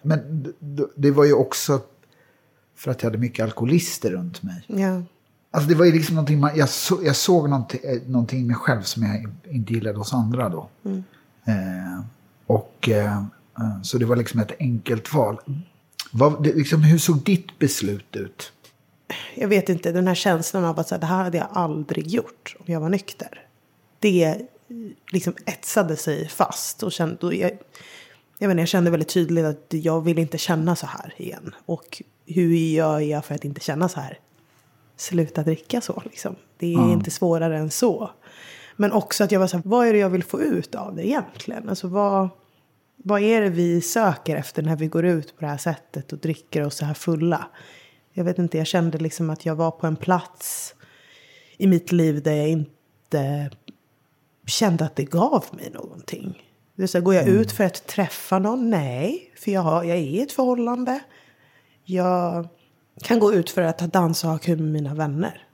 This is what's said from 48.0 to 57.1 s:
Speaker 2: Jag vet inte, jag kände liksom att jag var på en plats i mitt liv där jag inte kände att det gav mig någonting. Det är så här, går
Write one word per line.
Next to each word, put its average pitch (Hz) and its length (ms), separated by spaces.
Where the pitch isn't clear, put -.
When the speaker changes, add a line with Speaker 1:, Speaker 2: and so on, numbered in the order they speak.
Speaker 2:
Jag 180 100
vet 175 160
inte, 170 180
jag 156 100
kände 165 300
liksom 160 320
att 156 160
jag 160 100
var 165 160
på 165 160
en 160 80
plats - 800
i 196 100
mitt 175 240
liv 160 320
där 151 100
jag 151 160
inte 143 1000
kände 180 380
att - 100
det 135 100
gav 220 460
mig - 220
någonting. - 720
Det 190 80
är 190 40
så 185 100
här, 175 80
går 190 80